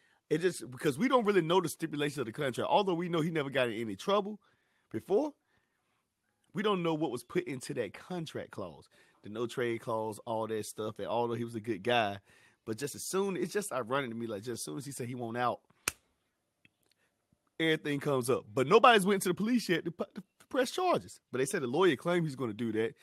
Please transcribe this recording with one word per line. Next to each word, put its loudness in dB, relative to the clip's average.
It 2
just, 0
because 0
we 2
don't 4
really 4
know 4
the 2
stipulations -4
of -2
the -8
contract. -2
Although 4
we -2
know 0
he 0
never -2
got 2
in -4
any -4
trouble 0
before, 0
we -2
don't 2
know 2
what 0
was -6
put -2
into -8
that -4
contract -10
clause, -12
the -14
no -4
trade -2
clause, -4
all -4
that -4
stuff. -6
And -6
although 0
he -4
was -8
a -8
good -4
guy, 0
but -6
just -6
as -12
soon, -2
it's -4
just -4
ironic -2
to -8
me, -6
like, -6
just -6
as -8
soon -8
as -10
he -10
said -6
he -6
won't -6
out, 0
everything 0
comes 0
up. 2
But 2
nobody's 8
went 4
to -2
the 2
police 2
yet 2
to, -4
pu-, -6
to -14
press 0
charges. 0
But -2
they 4
said -2
the -2
lawyer 4
claimed 0
he's -4
gonna -4
do -2
that, 0